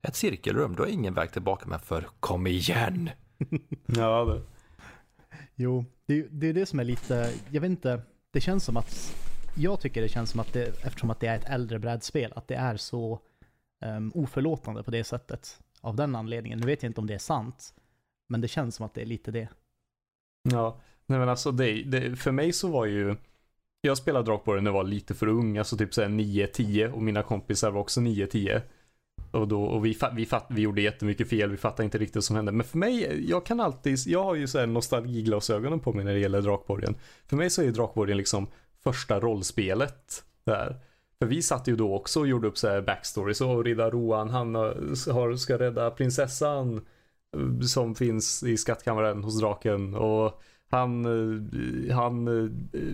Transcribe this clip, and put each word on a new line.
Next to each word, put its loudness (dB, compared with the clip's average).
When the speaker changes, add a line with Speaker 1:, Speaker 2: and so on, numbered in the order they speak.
Speaker 1:
Ett -4
cirkelrum. 0
Du -2
har 2
ingen -2
väg -2
tillbaka, -4
men -6
för -4
kom -2
igen. 0
Speaker 2:
<laughs> -8
Ja, 2
det. -2
Speaker 3:
Jo, 0
det, 2
det -2
är 0
det 2
som -2
är 0
lite, 0
jag 0
vet 0
inte, 0
det 4
känns 4
som 2
att, -2
jag 2
tycker -2
det 2
känns 0
som 0
att -2
det, -2
eftersom -2
att -2
det 0
är 2
ett -2
äldre -2
brädspel, -4
att -14
det -4
är -2
så, -6
ehm, -4
oförlåtande -2
på -6
det 0
sättet. -10
Av -4
den 0
anledningen. -6
Nu 0
vet 0
jag -4
inte -6
om -2
det -4
är -6
sant, -6
men 0
det -2
känns -2
som -8
att -12
det -8
är -8
lite -8
det. -6
Speaker 2:
Ja, 2
nej 2
men 4
alltså 0
det, 2
det, 0
för 0
mig 2
så -2
var 2
ju, 2
jag 4
spelade 2
Drakborgen 2
när 4
jag 2
var 4
lite -4
för 0
ung, 2
alltså -2
typ 0
så 2
här 2
nio, 2
tio, 2
och -4
mina 2
kompisar 0
var 0
också 0
nio, 2
tio. 0
Och 0
då, 2
och 0
vi 4
fa-, 0
vi 0
fatt-, -2
vi 0
gjorde 2
jättemycket 0
fel, 2
vi -6
fattade -2
inte -2
riktigt -2
vad 0
som 0
hände. 0
Men 2
för -6
mig, 0
jag 0
kan 0
alltid, 0
jag 2
har 0
ju -2
så 0
här 2
nostalgiglasögonen 0
på -2
mig 0
när 2
det 4
gäller 4
Drakborgen. 0
För 0
mig 2
så 2
är 4
ju 4
Drakborgen 2
liksom 0
första 0
rollspelet -2
där. 0
För 2
vi 0
satt 0
ju 4
då 2
också -2
och 4
gjorde 2
upp -2
så 0
här 2
backstories. -2
Och 2
Riddar 2
Rohan, 0
han -2
har, -2
har, 2
ska 0
rädda 0
prinsessan, 0
eh, 0
som 2
finns 0
i 2
skattkammaren 0
hos -2
draken. 0
Och 2
han, 0
eh, -2
han, 0
eh, 0